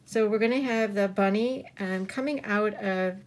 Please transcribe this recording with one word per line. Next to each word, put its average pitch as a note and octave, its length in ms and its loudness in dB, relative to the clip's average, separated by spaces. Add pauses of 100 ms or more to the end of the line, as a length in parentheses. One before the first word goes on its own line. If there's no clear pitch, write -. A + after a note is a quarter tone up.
So A3 200 2
we're G#3+ 120 2
gonna A#3+ 240 2
have A3+ 320 0
the G3 140 2
bunny, G#3+ 580 0 (120)
um, F#3+ 280 -4
coming C4+ 400 -4
out G#3 260 0 (100)
of F#3 340 0 (100)